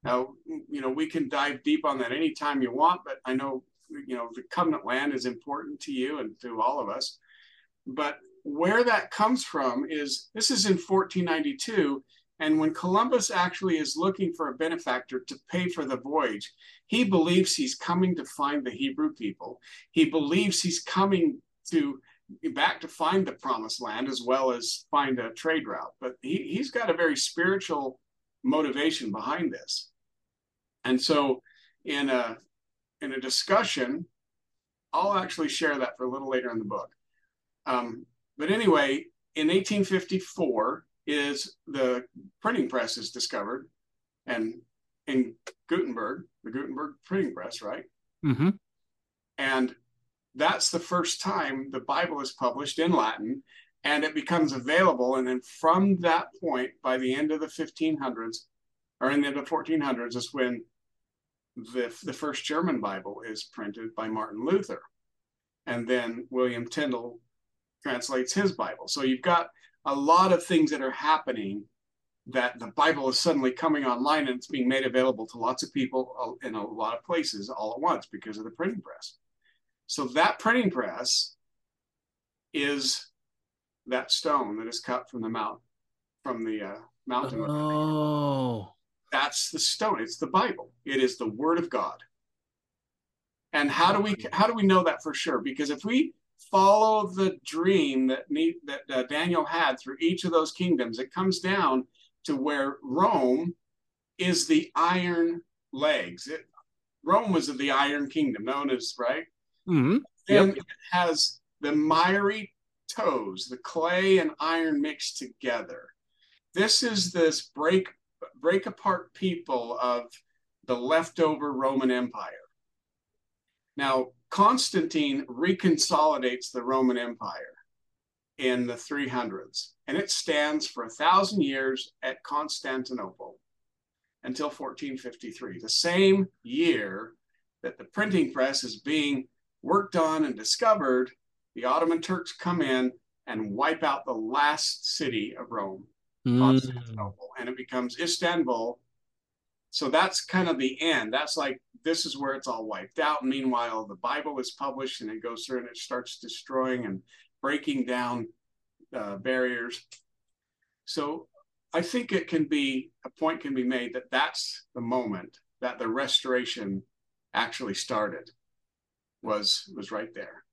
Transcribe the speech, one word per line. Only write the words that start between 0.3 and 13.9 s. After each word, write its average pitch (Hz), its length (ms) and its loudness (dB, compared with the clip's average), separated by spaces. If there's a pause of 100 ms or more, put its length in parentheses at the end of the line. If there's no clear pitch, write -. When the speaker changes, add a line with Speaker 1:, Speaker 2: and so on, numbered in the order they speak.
Speaker 1:
you 143 140 -8
know, 131 80 -2
we 151 160 -2
can 151 240 -4
dive 139 320 -2
deep 151 240 0
on 139 120 0
that 120 140 -2
anytime 147 480 -2
you 123 100 0
want, 160 340 2
but 139 200 -10
I 127 100 -2
know, 135 300 -4 (240)
you 139 260 -12
know, 120 200 -6
the 123 160 -14
covenant 165 340 0
land 139 300 0
is 123 100 -6
important 120 560 -8
to 147 120 -10
you 135 280 -2
and 110 220 -10
to 117 180 -6
all 135 200 0
of 107 100 -4
us. 127 280 -6 (680)
But - 320 -4 (260)
where 180 400 4
that 226 260 2
comes 240 340 2
from 131 440 -2
is, 147 460 -4
this 220 160 2
is 208 160 2
in 190 100 6
fourteen 185 480 2
ninety-two, 151 800 0 (360)
and 156 200 4
when 156 140 2
Columbus 214 560 4
actually 180 480 2
is 147 180 -2